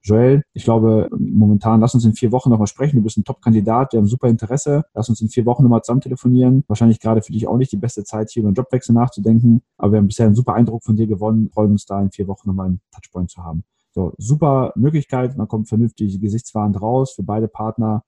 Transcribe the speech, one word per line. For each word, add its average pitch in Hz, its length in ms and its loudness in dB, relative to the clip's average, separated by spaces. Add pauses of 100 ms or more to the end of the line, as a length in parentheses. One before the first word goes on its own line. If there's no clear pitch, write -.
"Joel, 123 420 4 (100)
ich - 120 -12
glaube, 113 520 2
momentan, 104 600 2
lass 117 160 2
uns 120 80 2
in 110 100 4
vier 113 200 0
Wochen 127 160 0
nochmal 107 180 2
sprechen, 139 300 -2
du 104 60 2
bist 110 140 -4
ein 104 60 -2
Top-Kandidat, 113 720 0
wir 117 60 2
haben 101 80 2
super 127 200 -2
Interesse, 135 560 -2 (100)
lass 110 140 -6
uns 110 140 -2
in 110 80 -4
vier 110 160 0
Wochen 120 180 2
nochmal 117 180 4
zusammen 123 200 -2
telefonieren. 127 680 2
Wahrscheinlich 113 320 2
gerade 110 220 0
für - 100 -16
dich 110 160 -4
auch 117 100 -2
nicht 131 140 -2
die 104 60 -6
beste 104 260 -8
Zeit, 110 260 -8
hier 117 120 -6
über 104 80 0
einen 95 60 0
Jobwechsel 123 380 -2
nachzudenken, 117 680 2 (160)
aber 101 160 0
wir 110 60 4
haben 101 80 4
bisher 113 180 0
einen 104 100 4
super 120 180 0
Eindruck 113 300 0
von 110 140 0
dir 110 100 0
gewonnen, 107 420 0
freuen 107 220 0
uns 104 140 0
da 101 160 -6
in 98 100 -2
vier 95 160 -8
Wochen 95 220 -8
nochmal 95 180 -4
einen 92 140 -4 (120)
Touchpoint - 380 -10
zu 87 100 -20
haben." 82 220 -10 (300)
So, 90 240 -4
super 135 580 0
Möglichkeit, 135 640 -2
man 104 100 -6
kommt 107 220 -6
vernünftig 107 500 -2
gesichtswahrend 104 640 -4
raus, 127 320 -2
für 98 100 -10
beide 107 240 -4
Partner 110 600 -6